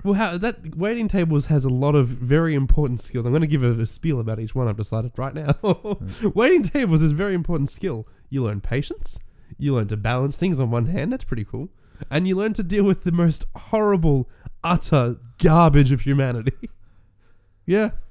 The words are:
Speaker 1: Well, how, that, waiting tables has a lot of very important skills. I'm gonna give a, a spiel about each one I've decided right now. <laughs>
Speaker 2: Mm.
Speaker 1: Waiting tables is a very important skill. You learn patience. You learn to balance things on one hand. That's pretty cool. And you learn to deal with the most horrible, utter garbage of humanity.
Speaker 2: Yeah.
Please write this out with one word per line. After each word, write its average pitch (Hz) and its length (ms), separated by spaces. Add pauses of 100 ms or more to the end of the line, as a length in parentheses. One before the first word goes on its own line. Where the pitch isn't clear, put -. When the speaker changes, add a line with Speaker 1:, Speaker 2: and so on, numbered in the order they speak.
Speaker 1:
Well, 196 100
how, 190 240
that, 180 380
waiting 214 320
tables 160 380
has 147 180
a 131 40
lot 135 280
of 135 120
very 139 460
important 135 460
skills. 120 260
I'm 123 60
gonna 160 160
give 143 160
a, 120 80
a 113 140
spiel 143 340
about 110 180
each 113 160
one 127 140
I've 107 80
decided 113 400
right 135 180
now. 147 280
<laughs> - 0
Speaker 2:
Mm. 196 760
Speaker 1:
Waiting 285 260
tables 180 400
is 160 100
a 147 40
very 196 180
important 165 360
skill. 123 360 (240)
You 135 140
learn 104 160
patience. - 580 (400)
You 143 160
learn 110 140
to 107 80
balance 127 400
things 175 240
on 123 100
one 117 160
hand. 180 260
That's 262 120
pretty - 200
cool. 123 240 (420)
And 165 160
you 185 100
learn 214 180
to 226 80
deal 196 220
with 190 200
the 175 80
most 170 320 (100)
horrible, 170 720 (360)
utter 147 520 (220)
garbage 151 540
of 131 80
humanity. 131 520 (1120)
Speaker 2:
Yeah. 208 240 (200)